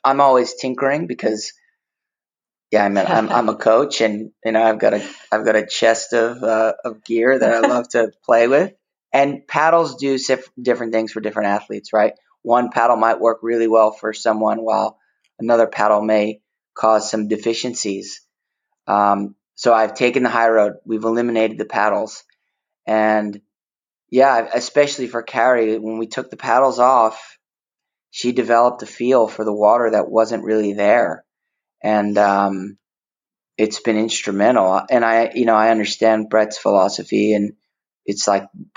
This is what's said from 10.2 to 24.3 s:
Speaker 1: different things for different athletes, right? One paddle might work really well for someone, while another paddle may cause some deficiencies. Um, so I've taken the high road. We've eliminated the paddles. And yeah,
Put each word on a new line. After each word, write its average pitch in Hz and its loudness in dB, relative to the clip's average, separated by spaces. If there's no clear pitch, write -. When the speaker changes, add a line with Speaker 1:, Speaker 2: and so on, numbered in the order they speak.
Speaker 1:
different 120 -2
things 113 -2
for 110 -8
different 107 -4
athletes, 104 -6
right? 107 2
One 120 0
paddle 120 0
might 113 0
work 113 0
really 113 -2
well 110 4
for 110 -8
someone, 107 -2
while 107 -4
another 113 2
paddle 107 0
may 107 -2
cause 110 0
some 107 -4
deficiencies. 107 -6
Um, 101 0
so 120 2
I've 110 2
taken 123 0
the 120 0
high 117 2
road. 104 2
We've 110 -6
eliminated 113 -2
the 107 -6
paddles. 104 -4
And 110 0
yeah, 127 2